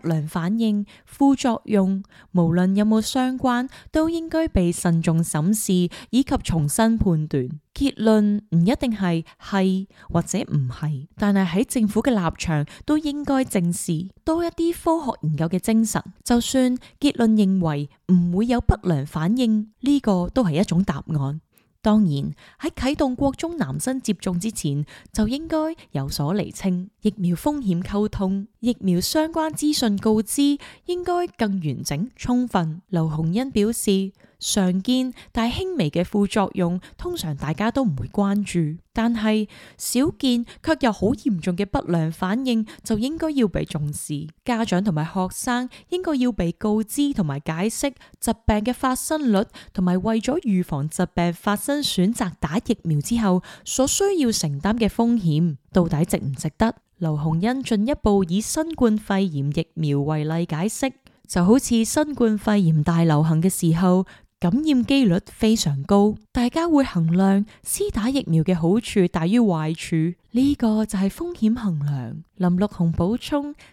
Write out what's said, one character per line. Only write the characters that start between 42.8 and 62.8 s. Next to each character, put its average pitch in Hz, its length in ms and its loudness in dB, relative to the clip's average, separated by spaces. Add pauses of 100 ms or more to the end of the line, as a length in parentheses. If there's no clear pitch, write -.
就 226 160 -2
應 277 180 -4
該 320 140 -2
要 262 160 2
被 151 160 -4
重 147 280 -6
視。 151 360 -8 (160)
家 233 220 0
長 190 180 0
同 208 100 0
埋 151 120 -2
學 185 260 -4
生 247 380 -4 (200)
應 359 140 -4
該 320 120 -2
要 247 160 0
被 175 200 -2
告 214 320 -2
知 285 300 -2
同 180 120 0
埋 143 140 -4
解 165 300 -4
釋 277 240 -4 (260)
疾 - 120 -2 (140)
病 214 120 2
嘅 214 160 -2
發 254 200 -2
生 294 380 -2
率 196 140 2 (280)
同 185 120 -2
埋 180 120 2
為 220 220 -2
咗 262 220 -2
預 190 220 2
防 147 240 -4
疾 180 160 -4 (120)
病 170 180 0
發 208 220 -2
生 285 260 -2
選 196 320 0
擇 185 260 -4
打 147 180 -4
疫 - 260 0
苗 156 180 0
之 233 180 -2
後 185 220 2 (220)
所 - 240 0
需 - 160 0 (160)
要 247 120 2
承 143 300 -4
擔 214 160 0
嘅 226 100 2
風 233 260 2
險， 165 420 2 (160)
到 175 160 4
底 160 180 0
值 - 120 -2
唔 135 160 -4
值 151 240 -6
得？ 226 180 0 (240)
劉 160 180 -2
洪 160 240 -2
恩 254 220 -2
進 214 240 0
一 285 80 0
步 202 280 2
以 180 180 0
新 311 320 -4
冠 226 240 2
肺 196 280 0
炎 143 260 -2
疫 160 220 -2
苗 147 260 0
為 151 240 -2
例 165 260 -2
解 165 180 -2
釋， 262 260 -4 (340)
就 175 160 2
好 214 140 8
似 233 260 2
新 302 320 0
冠 220 220 2
肺 208 240 2
炎 160 220 4